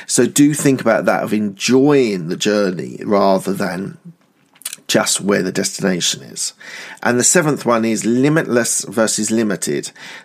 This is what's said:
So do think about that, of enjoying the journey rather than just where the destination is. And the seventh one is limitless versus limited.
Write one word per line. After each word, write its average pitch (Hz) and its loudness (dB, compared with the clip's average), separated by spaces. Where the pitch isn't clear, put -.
So 127 2
do 147 4
think 135 0
about 104 2
that, 101 2
of 98 -4
enjoying 107 2
the 90 -4
journey 92 -2
rather 98 2
than 95 -6
just - 0
where 95 2
the 92 -4
destination 92 -2
is. - -10
And 120 2
the 120 2
seventh 151 2
one 117 2
is 107 -2
limitless 123 2
versus 104 -2
limited. 98 -2